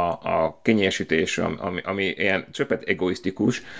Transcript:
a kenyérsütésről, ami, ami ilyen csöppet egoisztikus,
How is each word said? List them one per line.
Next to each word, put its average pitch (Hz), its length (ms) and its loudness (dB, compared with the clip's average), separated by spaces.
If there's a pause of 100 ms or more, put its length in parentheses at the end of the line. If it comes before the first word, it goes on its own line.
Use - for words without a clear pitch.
(100)
a 82 520 0
kenyérsütésről, 92 960 2
ami, 90 260 -4
ami 98 200 -2
ilyen 95 460 0
csöppet - 380 -2
egoisztikus, 92 720 0 (180)